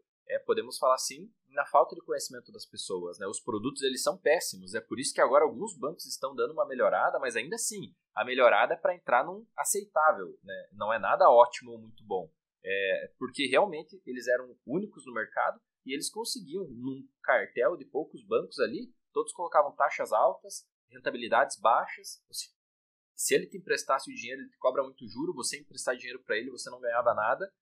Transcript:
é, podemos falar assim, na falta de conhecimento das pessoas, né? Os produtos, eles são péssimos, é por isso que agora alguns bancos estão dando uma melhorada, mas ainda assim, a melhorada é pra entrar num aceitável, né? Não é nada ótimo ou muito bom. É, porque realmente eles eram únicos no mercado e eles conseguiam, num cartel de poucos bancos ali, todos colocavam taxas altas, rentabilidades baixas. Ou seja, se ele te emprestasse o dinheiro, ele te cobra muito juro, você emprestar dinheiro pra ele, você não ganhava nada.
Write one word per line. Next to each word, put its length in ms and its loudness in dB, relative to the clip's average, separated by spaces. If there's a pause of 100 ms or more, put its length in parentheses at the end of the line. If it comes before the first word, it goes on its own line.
(300)
é, 100 -4
podemos 380 -2
falar 180 4
assim, 360 -8 (180)
na 160 -2
falta 300 4
de 60 -14
conhecimento 500 -8
das 140 -18
pessoas, 520 -8
né? 100 -8
Os 120 -8
produtos, 420 -6
eles 220 -4
são 140 -2
péssimos, 580 -2
é 60 -4
por 180 -10
isso 140 -4
que 80 0
agora 240 6
alguns 320 -6
bancos 280 -8
estão 300 -8
dando 160 -2
uma 160 -2
melhorada, 520 2
mas 160 -4
ainda 200 -4
assim, 400 -8 (180)
a 120 -2
melhorada 480 6
é 40 -2
pra 180 0
entrar 300 2
num 200 -12 (100)
aceitável, 880 0
né? 300 -12
Não 200 -2
é 60 0
nada 300 6
ótimo 420 8
ou 80 -14
muito 240 -20
bom. 280 -6 (320)
É, 540 -2
porque 300 -4
realmente 580 0
eles 220 -8
eram 380 -2
únicos 400 -6
no 80 -14
mercado 460 -4 (260)
e 80 -6
eles 160 -6
conseguiam, 580 -8
num 400 -10 (160)
cartel 540 0
de 80 -18
poucos 400 -8
bancos 340 -2
ali, 340 -4 (200)
todos 180 -4
colocavam 440 2
taxas 360 -2
altas, 560 0 (220)
rentabilidades 720 0
baixas. 680 0
Ou 60 -20
seja, 180 -12 (640)
se 180 0
ele 140 2
te 100 -14
emprestasse 540 -2
o 20 -16
dinheiro, 280 -10
ele 80 -16
te 80 -20
cobra 260 0
muito 240 -12
juro, 260 -6
você 260 -6
emprestar 360 -6
dinheiro 280 -14
pra 140 -2
ele, 140 -6
você 180 -12
não 120 -14
ganhava 320 2
nada. 380 2 (100)